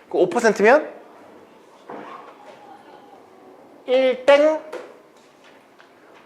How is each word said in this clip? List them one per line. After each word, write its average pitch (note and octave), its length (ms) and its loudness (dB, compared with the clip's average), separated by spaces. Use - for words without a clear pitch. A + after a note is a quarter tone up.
그 - 80 -6
오 E3+ 120 2
퍼센트면? A3+ 600 2
일 C4 400 -2
땡 D4 360 4